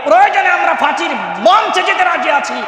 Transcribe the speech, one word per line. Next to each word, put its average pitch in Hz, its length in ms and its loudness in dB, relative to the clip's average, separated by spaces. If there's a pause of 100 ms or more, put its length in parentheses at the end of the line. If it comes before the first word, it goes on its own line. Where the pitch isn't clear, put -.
প্রয়োজনে 370 440 2
আমরা 349 260 0
ফাঁসির 302 360 -2 (280)
মঞ্চে 370 440 2
যেতে 381 220 0
রাজি 330 260 0
আছি 254 380 -2